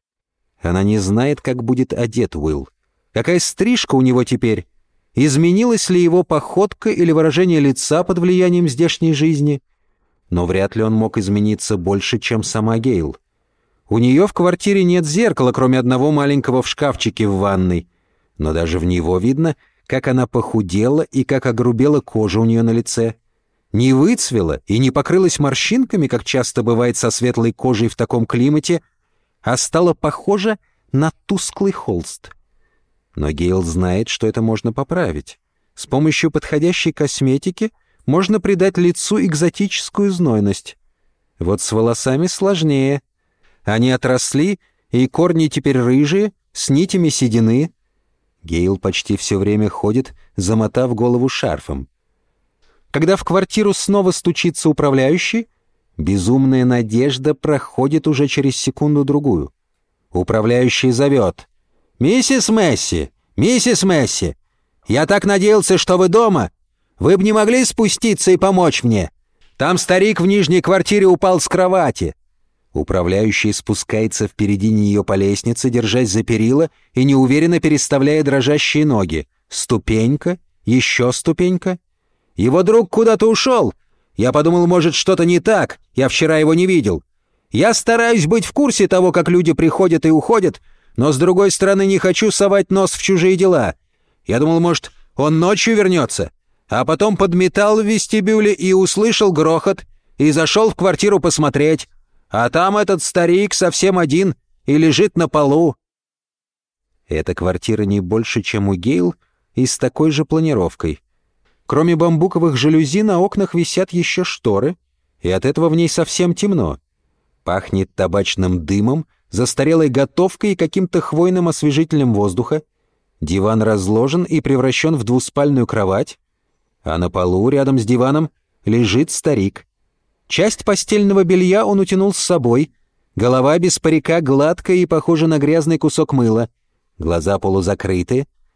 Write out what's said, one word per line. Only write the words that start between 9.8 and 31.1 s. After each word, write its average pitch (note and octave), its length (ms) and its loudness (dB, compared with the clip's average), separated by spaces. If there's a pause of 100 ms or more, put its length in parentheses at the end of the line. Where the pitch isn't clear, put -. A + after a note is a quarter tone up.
Но F2 160 -2
вряд F#2+ 300 -2
ли A2 60 0
он A2 100 0
мог A2 260 -2
измениться G#2 580 -2
больше, G2 420 -2
чем A2 240 -4
сама A2+ 360 -2
Гейл. G2 380 -2 (720)
У A2 100 0
неё C3 280 4
в G3 60 -4
квартире F#3 500 0
нет F3 220 2
зеркала, D3+ 480 0
кроме B2+ 260 2
одного B2+ 320 0
маленького C#3+ 520 0
в - 60 -8
шкафчике A2+ 600 -4
в G2 80 -2
ванной. F#2 500 0 (520)
Но D#2 140 -2
даже E2 260 -2
в E2 60 -4
него F2 340 0
видно, C3+ 380 -2 (300)
как C3 220 -6
она B2+ 180 0
похудела A2 760 -2
и C3 220 -2
как C3+ 220 -2
огрубела B2 540 0
кожа G#2+ 400 -2
у A2+ 40 2
неё A2+ 180 2
на A#2 80 2
лице. A2+ 440 -2 (580)
Не B2 200 2
выцвела C3 720 0
и G#2+ 120 -2
не C3 120 2
покрылась F3+ 480 0
морщинками, F3 680 -2
как A#2 180 -4
часто - 380 -4
бывает A#2 340 0
со A#2 140 -2
светлой A#2 420 -2
кожей A#2 360 0
в - 80 -12
таком A#2 280 -2
климате, D3 580 0 (600)
а A#2+ 140 -2
стала E3+ 380 0
похожа G3+ 640 -4 (340)
на D3+ 200 0 (140)